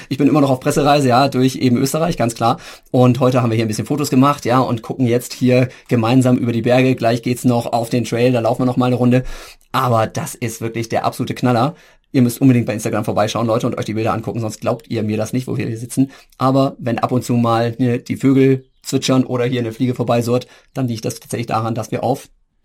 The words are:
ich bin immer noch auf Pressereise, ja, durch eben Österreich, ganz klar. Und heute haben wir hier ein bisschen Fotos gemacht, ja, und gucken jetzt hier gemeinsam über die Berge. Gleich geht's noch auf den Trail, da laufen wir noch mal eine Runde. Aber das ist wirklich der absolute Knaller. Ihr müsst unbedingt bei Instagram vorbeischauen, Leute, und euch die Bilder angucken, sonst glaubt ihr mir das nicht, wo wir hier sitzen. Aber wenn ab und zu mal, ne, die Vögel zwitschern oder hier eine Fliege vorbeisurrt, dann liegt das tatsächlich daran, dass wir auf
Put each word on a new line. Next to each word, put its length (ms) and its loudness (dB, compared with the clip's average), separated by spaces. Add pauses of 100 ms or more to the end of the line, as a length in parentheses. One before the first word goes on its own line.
ich 100 -6
bin 80 4
immer 140 4
noch 100 4
auf 80 0
Pressereise, 480 2
ja, 200 4
durch 280 0
eben 220 2
Österreich, 400 0
ganz 180 -2
klar. 240 0 (320)
Und 280 4
heute 220 2
haben 80 0
wir 60 0
hier 100 0
ein 40 -2
bisschen 180 -4
Fotos 240 -2
gemacht, 340 2
ja, 140 2
und 240 -2
gucken 240 -2
jetzt 260 -2
hier 360 2 (180)
gemeinsam 500 2
über 140 -2
die 100 -2
Berge. 320 4
Gleich 300 0
geht's 220 -2
noch 200 2
auf 240 -2
den 160 -2
Trail, 260 2
da 100 0
laufen 200 0
wir 60 0
noch 100 -2
mal 100 2
eine 80 0
Runde. 280 2 (480)
Aber 340 0
das 300 -8
ist 260 -8
wirklich 280 -6
der 140 -2
absolute 300 -4
Knaller. 400 0 (380)
Ihr 100 2
müsst 180 2
unbedingt 260 4
bei 80 -4
Instagram 300 -4
vorbeischauen, 440 -2
Leute, 200 0
und 100 -4
euch 60 -6
die 100 -8
Bilder 200 -2
angucken, 260 -6
sonst 220 -8
glaubt 280 -4
ihr 140 -2
mir 140 -2
das 160 -6
nicht, 140 -4
wo 100 -6
wir 100 -4
hier 100 -8
sitzen. 340 -4 (260)
Aber 420 0
wenn 200 -4
ab 120 -2
und 140 -2
zu 80 -2
mal, 440 0
ne, 220 0
die 160 -8
Vögel 540 2 (140)
zwitschern 420 0
oder 200 -2
hier 140 -2
eine 140 -4
Fliege 220 -2
vorbeisurrt, 520 0 (260)
dann 140 -4
liegt 160 -6
das 160 -6
tatsächlich 280 -8
daran, 280 -2
dass 160 -8
wir 120 -4
auf 260 -4 (360)